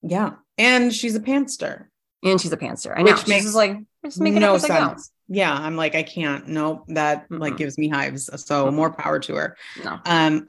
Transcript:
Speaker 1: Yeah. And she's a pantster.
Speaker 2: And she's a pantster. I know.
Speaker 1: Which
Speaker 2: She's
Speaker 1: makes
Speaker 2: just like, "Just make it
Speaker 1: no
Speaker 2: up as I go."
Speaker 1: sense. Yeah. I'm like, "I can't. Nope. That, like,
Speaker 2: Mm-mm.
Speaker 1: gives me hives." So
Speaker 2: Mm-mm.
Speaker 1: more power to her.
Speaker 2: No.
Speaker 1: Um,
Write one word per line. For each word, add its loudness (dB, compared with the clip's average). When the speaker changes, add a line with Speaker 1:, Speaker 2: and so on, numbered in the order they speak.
Speaker 1:
Yeah. -2
And 4
she's -2
a -2
pantster. -4
Speaker 2:
And 4
she's -4
a -4
pantster. -8
I 0
know. 8
Speaker 1:
Which 2
Speaker 2:
She's -4
Speaker 1:
makes 2
Speaker 2:
just -2
like, 2
"Just -12
make 2
it 4
Speaker 1:
no 6
Speaker 2:
up 6
as 0
I 0
go." 2
Speaker 1:
sense. -14
Yeah. 0
I'm -4
like, -2
"I 0
can't. -4
Nope. -4
That, 0
like, -6
Speaker 2:
Mm-mm. -10
Speaker 1:
gives -6
me -2
hives." -4
So 0
Speaker 2:
Mm-mm. 2
Speaker 1:
more 2
power -2
to -8
her. -4
Speaker 2:
No. -6
Speaker 1:
Um, 4